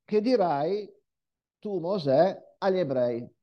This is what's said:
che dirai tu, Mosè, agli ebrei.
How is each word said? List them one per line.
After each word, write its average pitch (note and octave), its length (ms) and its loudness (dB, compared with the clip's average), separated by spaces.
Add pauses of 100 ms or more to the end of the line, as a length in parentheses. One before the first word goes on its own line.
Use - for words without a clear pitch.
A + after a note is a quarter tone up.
che G#3+ 160 0
dirai G3 680 0 (680)
tu, G3+ 200 -6
Mosè, E3 800 0
agli F#3+ 200 0
ebrei. B2 640 -2